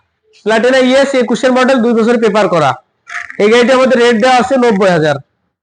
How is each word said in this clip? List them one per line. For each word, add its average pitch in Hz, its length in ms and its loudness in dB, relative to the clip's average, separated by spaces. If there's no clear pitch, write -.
প্লাটিনা 226 340 0
ইএস 262 360 0
একুশের 247 420 -2
মডেল, 254 240 0
দুই 240 120 0
বছরের 233 300 0
পেপার 208 300 0
করা। 151 180 0
এই 208 120 0
গাড়িটি 240 240 2
আমাদের 254 260 2
রেট 240 220 2
দেওয়া 254 180 2
আছে 240 180 -2
নব্বই 202 380 0
হাজার। 151 200 0